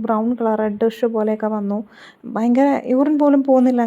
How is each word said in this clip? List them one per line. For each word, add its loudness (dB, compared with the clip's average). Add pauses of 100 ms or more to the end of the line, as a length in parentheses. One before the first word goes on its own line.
ബ്രൗൺ -2 (120)
കളർ -2
റെഡിഷ് -2
പോലെയൊക്കെ -2
വന്നു. -4 (560)
ഭയങ്കര 2 (260)
യൂറിൻ 2
പോലും 4
പോകുന്നില്ല, 4